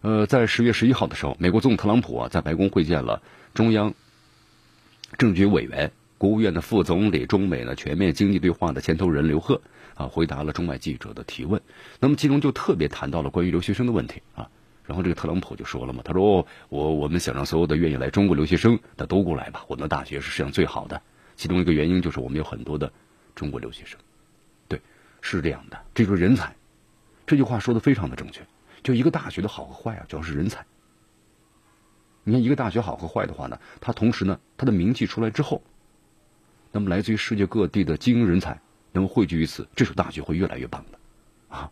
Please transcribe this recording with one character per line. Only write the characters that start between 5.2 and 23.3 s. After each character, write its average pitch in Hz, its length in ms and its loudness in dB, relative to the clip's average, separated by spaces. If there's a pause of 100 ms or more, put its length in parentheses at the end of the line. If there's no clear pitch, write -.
局 98 140 4
委 80 160 4
员、 73 280 -4 (280)
国 98 100 4
务 107 100 2
院 101 140 2
的 82 80 -2
副 98 220 2
总 95 280 2
理、 67 140 0
中 98 240 2
美 64 140 -2
呢 62 120 -6
全 76 220 -6
面 92 160 2
经 101 180 2
济 92 60 2
对 85 140 2
话 82 200 -2
的 69 80 -6
牵 82 160 0
头 90 140 0
人 76 180 2
刘 76 120 2
鹤 - 200 0 (360)
啊， 71 100 -8
回 82 220 -2
答 69 160 -6
了 78 100 -4
中 87 140 -4
外 69 100 -6
记 78 160 -8
者 - 220 -12
的 - 80 -14
提 - 220 -12
问。 101 140 0 (400)
那 135 80 4
么 147 80 4
其 147 120 0
中 139 120 4
就 135 120 2
特 - 240 0
别 76 120 0
谈 69 220 -6
到 78 140 -2
了 69 80 -4
关 87 120 0
于 90 60 0
留 87 100 0
学 98 140 -2
生 123 140 0
的 120 40 0
问 82 140 0
题 - 160 -16 (140)
啊。 - 120 -14 (380)
然 78 100 -10
后 92 60 -2
这 90 80 0
个 82 60 0
特 - 120 -6
朗 87 140 -2
普 - 140 -12
就 - 100 -14
说 62 180 -8
了 64 80 -8
嘛， 64 140 -10
他 - 80 -6
说 92 100 4
：“哦， 95 220 6 (240)
我， 76 240 0
我 73 140 0
们 82 120 0
想 62 140 -4
让 69 100 -4
所 80 160 0
有 85 80 4
的 76 80 0
愿 80 160 2
意 69 40 0
来 65 160 -4
中 101 160 4
国 85 80 4
留 76 100 2
学 80 100 2
生， 113 240 4 (160)
那 - 120 -8
都 95 160 2
过 85 120 0
来 - 140 -8
吧， - 180 -16
我 69 80 -8
们 71 60 -10
的 76 60 -6
大 71 160 -2
学 69 180 -10
是 - 80 -10
世 - 80 -8
界 78 60 -2
上 69 80 -4
最 90 120 0
好 - 240 -4
的。 - 140 -10 (340)
其 - 120 -8
中 90 120 2
一 90 40 2
个 85 100 4
原 76 160 2
因 92 100 4
就 82 120 -2
是 - 80 -8
我 64 100 -8
们 71 80 -4
有 78 60 -4
很 60 200 -10
多 76 140 -6
的 - 160 -4 (400)